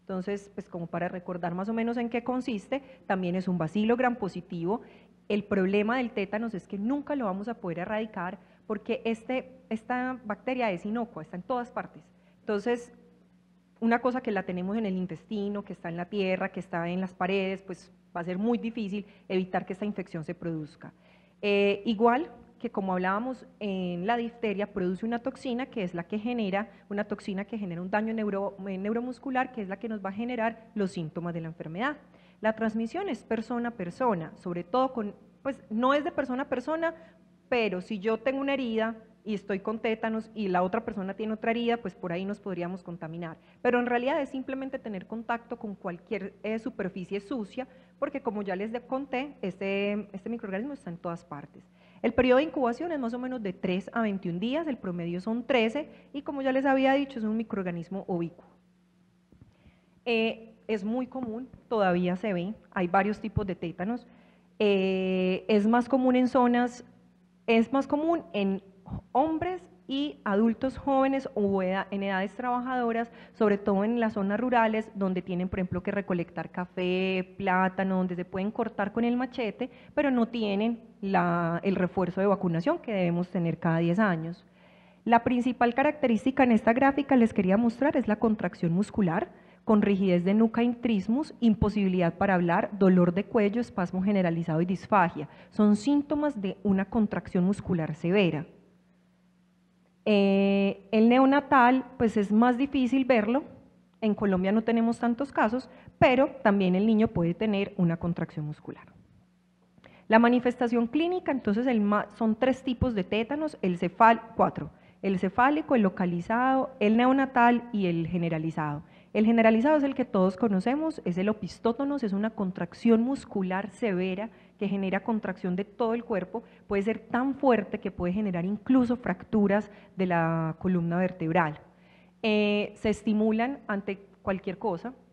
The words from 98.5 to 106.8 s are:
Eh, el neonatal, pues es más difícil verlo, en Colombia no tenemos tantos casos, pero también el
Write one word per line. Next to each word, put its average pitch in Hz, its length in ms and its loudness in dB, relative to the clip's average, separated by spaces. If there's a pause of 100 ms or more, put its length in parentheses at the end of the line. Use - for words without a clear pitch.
Eh, 196 840 4
el 220 180 6
neonatal, 262 720 6 (140)
pues - 180 2
es 202 160 2
más 233 280 4
difícil 269 460 2
verlo, 247 380 2 (580)
en 214 120 2
Colombia 190 380 2
no 220 100 4
tenemos 226 380 0
tantos 240 320 -2
casos, 254 360 0 (300)
pero 269 300 6 (160)
también 196 320 4
el 202 100 2